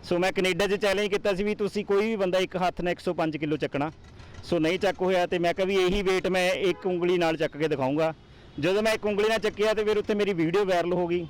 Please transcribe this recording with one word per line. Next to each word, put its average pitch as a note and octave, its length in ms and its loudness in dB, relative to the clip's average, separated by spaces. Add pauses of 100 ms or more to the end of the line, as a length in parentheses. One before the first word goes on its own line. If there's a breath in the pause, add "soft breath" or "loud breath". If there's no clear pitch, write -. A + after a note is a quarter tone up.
ਸੋ F3 160 -2
ਮੈਂ F#3 140 0
ਕੈਨੇਡਾ F#3 340 0
'ਚ F#3+ 80 0
ਚੈਲੰਜ G3+ 340 0
ਕੀਤਾ G3+ 260 0
ਸੀ F#3+ 100 -4
ਵੀ G#3 100 0
ਤੁਸੀਂ G3+ 300 -4
ਕੋਈ G3+ 220 2
ਵੀ A3+ 100 -2
ਬੰਦਾ F#3 220 0
ਇੱਕ F#3 180 -2
ਹੱਥ F3 240 0
ਨਾਲ F3 120 -2
ਇੱਕ E3+ 80 -6
ਸੌ F3+ 140 -4
ਪੰਜ D#3+ 220 -2
ਕਿਲੋ D3+ 200 -2
ਚੱਕਣਾ। C#3+ 360 -2 (520 loud breath)
ਸੋ F3 140 0
ਨਹੀਂ D#3+ 200 2
ਚੱਕ F#3 240 0
ਹੋਇਆ F3+ 240 2
ਤੇ F3+ 120 -2
ਮੈਂ E3+ 160 0
ਕਿਹਾ F#3+ 120 0
ਵੀ G3 80 0
ਇਹੀ F#3+ 280 2
weight F#3 280 0
ਮੈਂ F#3 200 2
ਇੱਕ F3 360 0
ਉਂਗਲੀ F3+ 320 2
ਨਾਲ D#3+ 180 2
ਚੱਕ D3+ 200 -2
ਕੇ D#3 120 0
ਦਿਖਾਊਂਗਾ। D3 460 0 (460 loud breath)
ਜਦੋਂ F#3+ 220 2
ਮੈਂ A3 100 2
ਇੱਕ G#3 140 -4
ਉਂਗਲੀ G#3 220 2
ਨਾਲ A3 100 2
ਚੱਕਿਆ G#3 360 0
ਤੇ G#3+ 100 -2
ਫਿਰ G#3 140 2
ਉੱਥੇ G#3 160 -2
ਮੇਰੀ G3+ 180 0
ਵੀਡੀਓ E3+ 320 2
ਵਾਇਰਲ F3 280 2
ਹੋ F3 140 0
ਗਈ। E3+ 240 -2